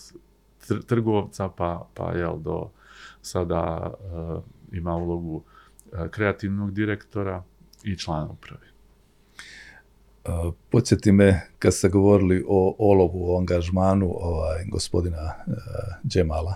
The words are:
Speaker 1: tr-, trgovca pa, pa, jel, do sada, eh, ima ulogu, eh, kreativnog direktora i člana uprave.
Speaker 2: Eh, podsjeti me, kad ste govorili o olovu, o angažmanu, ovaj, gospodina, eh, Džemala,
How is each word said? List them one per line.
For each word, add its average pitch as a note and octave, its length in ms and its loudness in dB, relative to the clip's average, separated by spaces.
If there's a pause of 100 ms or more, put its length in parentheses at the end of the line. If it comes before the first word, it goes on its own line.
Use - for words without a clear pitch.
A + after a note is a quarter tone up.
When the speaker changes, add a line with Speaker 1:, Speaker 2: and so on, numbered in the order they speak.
(680)
Speaker 1:
tr-, G#2 180 -2
trgovca A2 600 0
pa, E2+ 460 -6
pa, F2 180 -6
jel, E2+ 260 -4
do E2 320 -6 (520)
sada, E2+ 720 -4
eh, E2 460 -8 (360)
ima E2+ 200 -4
ulogu, E2+ 460 -6 (500)
eh, E2+ 180 -6
kreativnog G2+ 640 -4
direktora G2+ 680 -4 (420)
i G2 120 -4
člana D#2 340 -6
uprave. - 400 -20 (1500)
Speaker 2:
Eh, - 60 -8 (400)
podsjeti G#2+ 420 4
me, G2 280 8 (180)
kad - 160 4
ste - 140 2
govorili G2 600 4
o F#2+ 300 4
olovu, F2+ 560 4
o F#2 40 2
angažmanu, F#2 840 2
ovaj, D#2+ 460 -2
gospodina, F2 500 -2 (300)
eh, F3 60 -4 (560)
Džemala, E2+ 480 0